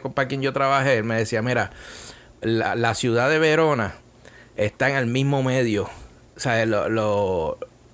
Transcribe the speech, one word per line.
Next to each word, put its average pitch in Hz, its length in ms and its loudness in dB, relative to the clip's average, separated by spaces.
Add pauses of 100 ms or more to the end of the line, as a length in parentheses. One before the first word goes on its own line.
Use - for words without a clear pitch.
(140)
para 135 140 0
quien 135 160 -4
yo 135 100 0
trabajé, 135 460 2
él 107 40 0
me 113 140 -2
decía, 113 240 0
"Mira, 120 300 0 (680)
la, 113 340 0
la 117 180 0
ciudad 120 380 0
de 156 80 2
Verona 151 560 2 (600)
está 107 360 0
en 139 40 -2
el 131 120 0
mismo 135 360 2
medio", 120 460 0 (460)
o - 40 -14
sea, 113 260 0
lo, 104 220 0
lo, 101 680 0 (360)